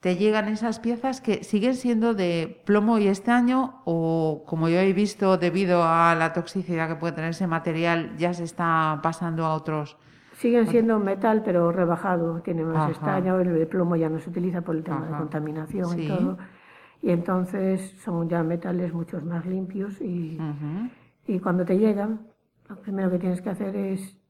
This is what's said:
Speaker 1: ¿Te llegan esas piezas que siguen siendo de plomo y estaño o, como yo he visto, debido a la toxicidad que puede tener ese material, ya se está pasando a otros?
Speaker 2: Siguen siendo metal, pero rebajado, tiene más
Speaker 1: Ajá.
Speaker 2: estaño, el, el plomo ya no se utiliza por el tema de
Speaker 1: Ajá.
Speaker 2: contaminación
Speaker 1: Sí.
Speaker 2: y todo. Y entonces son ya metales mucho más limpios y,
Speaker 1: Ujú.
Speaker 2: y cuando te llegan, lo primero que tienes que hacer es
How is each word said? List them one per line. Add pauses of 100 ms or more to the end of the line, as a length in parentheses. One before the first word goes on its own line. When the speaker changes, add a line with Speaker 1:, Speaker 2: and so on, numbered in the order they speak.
Speaker 1:
¿Te
llegan
esas
piezas
que
siguen
siendo
de
plomo
y
estaño
o,
como
yo
he
visto,
debido
a
la
toxicidad
que
puede
tener
ese
material,
ya
se
está
pasando
a
otros? (340)
Speaker 2:
Siguen
siendo
metal,
pero
rebajado,
tiene
más
Speaker 1:
Ajá.
Speaker 2:
estaño,
el,
el
plomo
ya
no
se
utiliza
por
el
tema
de
Speaker 1:
Ajá.
Speaker 2:
contaminación
Speaker 1:
Sí.
Speaker 2:
y
todo. (640)
Y
entonces (100)
son
ya
metales
mucho
más
limpios
y,
Speaker 1:
Ujú. (400)
Speaker 2:
y
cuando
te
llegan, (420)
lo
primero
que
tienes
que
hacer
es (100)